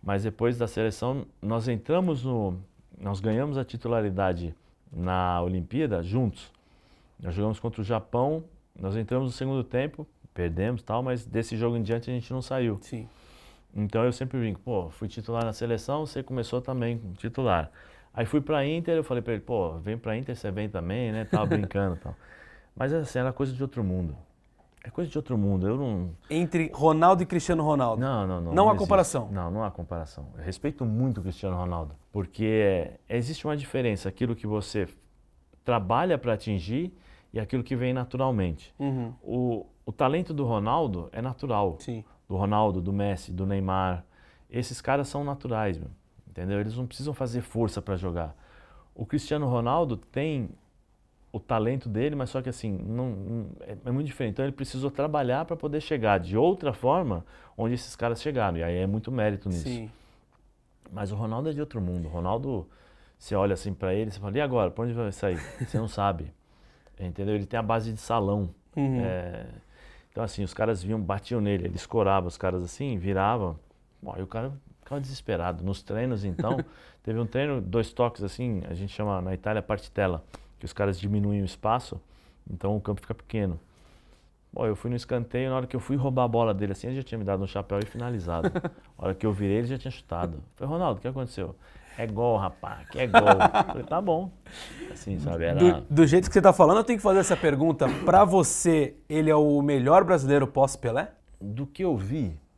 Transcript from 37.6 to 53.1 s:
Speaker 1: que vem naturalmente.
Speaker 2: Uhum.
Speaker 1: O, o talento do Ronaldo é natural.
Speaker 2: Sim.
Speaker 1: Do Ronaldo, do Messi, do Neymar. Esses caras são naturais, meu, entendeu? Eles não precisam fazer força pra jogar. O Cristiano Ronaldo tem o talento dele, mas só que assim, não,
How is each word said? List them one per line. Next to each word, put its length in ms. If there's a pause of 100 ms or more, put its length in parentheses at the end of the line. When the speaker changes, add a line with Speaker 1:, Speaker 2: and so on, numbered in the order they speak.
Speaker 1:
que 140
vem 180
naturalmente. 840
Speaker 2:
Uhum. 440
Speaker 1:
O, 440 (200)
o 60
talento 420
do 100
Ronaldo 680
é 100
natural. 560
Speaker 2:
Sim. 260 (240)
Speaker 1:
Do 80
Ronaldo, 440
do 120
Messi, 400
do 140
Neymar. 580 (460)
Esses 300
caras 280
são 160
naturais, 540
meu, 100 (400)
entendeu? 320
Eles 160
não 100
precisam 280
fazer 280
força 380
pra 160
jogar. 380 (600)
O 120
Cristiano 420
Ronaldo 480
tem 540 (800)
o 100
talento 480
dele, 260
mas 140
só 140
que 80
assim, 220
não, 380